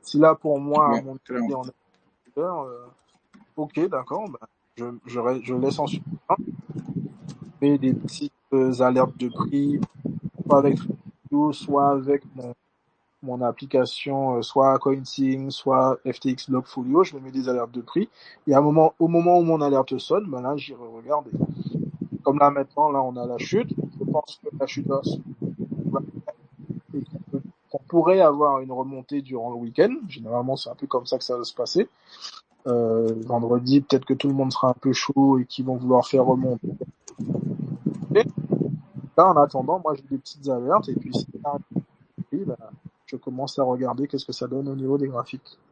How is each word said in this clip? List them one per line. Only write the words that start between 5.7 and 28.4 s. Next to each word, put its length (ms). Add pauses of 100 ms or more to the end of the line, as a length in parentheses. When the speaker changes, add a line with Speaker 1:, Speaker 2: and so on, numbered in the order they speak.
Speaker 1:
en 80
suspens. 500 (1300)
Mais 140
des 160
petites, 400 (220)
euh, 260
alertes 380
de 100
prix, 520 (680)
soit 120
avec 180
Trello, 760
soit 380
avec 340 (100)
mon, 200 (680)
mon 200
application, 960
euh, 60
soit 360
CoinSync, 720
soit 460 (120)
F 100
T 100
X 180
Blockfolio, 560
je 120
me 40
mets 100
des 200
alertes 220
de 100
prix. 260 (380)
Et 80
à 40
un 40
moment, 360
au 100
moment 300
où 40
mon 180
alerte 380
sonne, 320
ben 100
là, 160
j'irai 300
regarder. 460 (880)
Comme 160
là, 120
maintenant, 400
là, 120
on 140
a 100
la 100
chute. 380 (240)
Je 120
pense 320
que 60 (100)
la 80
chute 200
va 160
se, 140 (1800)
et 100
qu'on 140 (120)
peut, 120 (280)
qu'on 160
pourrait 360
avoir 380